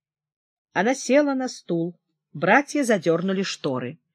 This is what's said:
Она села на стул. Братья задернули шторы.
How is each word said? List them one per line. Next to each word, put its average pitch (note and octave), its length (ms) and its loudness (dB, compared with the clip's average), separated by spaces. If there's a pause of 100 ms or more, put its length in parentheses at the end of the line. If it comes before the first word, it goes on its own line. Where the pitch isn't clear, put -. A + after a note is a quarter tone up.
(720)
Она G#3 200 2
села C#4 420 2
на C4 120 -4
стул. F3 500 -6 (360)
Братья C4 500 2
задернули F#3+ 600 0
шторы. B2+ 540 -6 (180)